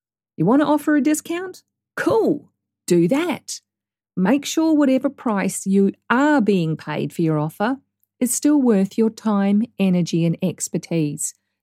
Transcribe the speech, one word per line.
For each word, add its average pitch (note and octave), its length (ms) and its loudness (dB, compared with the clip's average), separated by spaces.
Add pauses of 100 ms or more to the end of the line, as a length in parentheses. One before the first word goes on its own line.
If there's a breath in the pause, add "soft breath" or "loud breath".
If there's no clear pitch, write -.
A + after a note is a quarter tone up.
(360)
You D#3+ 100 -2
want B3+ 160 4
to C#4+ 60 0
offer D4+ 280 0
a D4 60 2
discount? E4+ 600 -4 (320)
Cool, A3+ 560 -2 (360)
do F3 220 4
that. D4+ 520 -4 (560)
Make A#3 280 0
sure D#4+ 280 0
whatever C#4 360 2
price G3 560 -4
you G3 280 2 (160)
are C#4 320 2
being F3+ 340 0
paid D3 380 -6
for - 80 -4
your D#3 160 0
offer G3+ 400 -2 (420)
is B3 140 -2
still D4 280 2
worth G3+ 360 2
your A3+ 120 2
time, G3+ 540 0 (140)
energy, F3 480 0
and E3+ 160 0
expertise. D#3+ 920 -6 (280)